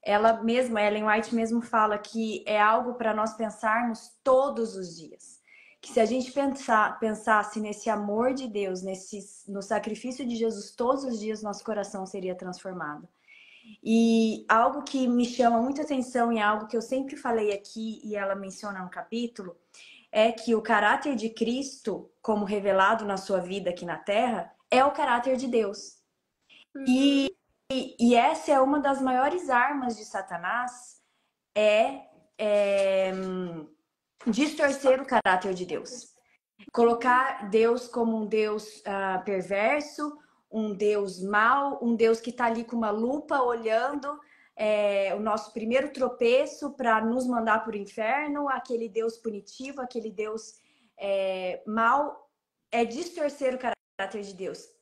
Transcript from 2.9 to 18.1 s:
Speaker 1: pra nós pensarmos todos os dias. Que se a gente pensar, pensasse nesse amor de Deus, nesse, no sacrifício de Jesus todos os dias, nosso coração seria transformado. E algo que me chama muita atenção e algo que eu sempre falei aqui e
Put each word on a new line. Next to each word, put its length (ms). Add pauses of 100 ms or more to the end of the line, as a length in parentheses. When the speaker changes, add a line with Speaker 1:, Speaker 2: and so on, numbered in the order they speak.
Speaker 1:
pra 200
nós 200
pensarmos 880
todos 540
os 200
dias. 420 (420)
Que 100
se 100
a 40
gente 280
pensar, 680
pensasse 600
nesse 300
amor 440
de 140
Deus, 340
nesse, 380 (260)
no 160
sacrifício 640
de 80
Jesus 380
todos 320
os 160
dias, 220
nosso 200
coração 440
seria 280
transformado. 720 (760)
E 640
algo 340
que 240
me 180
chama 360
muita 220
atenção 500
e 80
algo 260
que 100
eu 60
sempre 340
falei 360
aqui 500
e 140